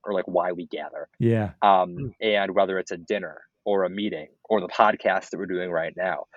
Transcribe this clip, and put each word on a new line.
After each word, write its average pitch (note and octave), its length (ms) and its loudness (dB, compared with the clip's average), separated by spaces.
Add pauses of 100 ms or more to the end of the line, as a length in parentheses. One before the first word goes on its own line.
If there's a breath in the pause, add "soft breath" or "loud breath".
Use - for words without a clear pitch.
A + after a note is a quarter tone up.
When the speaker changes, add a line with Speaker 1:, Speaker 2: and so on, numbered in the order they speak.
Speaker 1:
or, G#2 80 -4
like, F2+ 160 0
Why F2+ 240 0
We F2 140 -8
Gather. D2+ 420 -10 (100)
Speaker 2:
Yeah. A2+ 340 2 (100)
Speaker 1:
Um, F#2 340 6
Speaker 3:
Hmm. C#2+ 120 -6 (120)
Speaker 1:
and G2+ 340 2
whether F#2+ 240 2
it's F2+ 120 -6
a F#2 80 -8
dinner E2+ 420 -6 (240)
or G2 200 2
a F2+ 60 0
meeting F#2+ 380 -6 (220)
or G#2+ 100 2
the F2+ 80 -4
podcast G#2 640 2
that - 80 -8
we're F#2+ 80 -6
doing F2+ 240 -4
right E2 260 -2
now, F2 280 -2 (120 loud breath)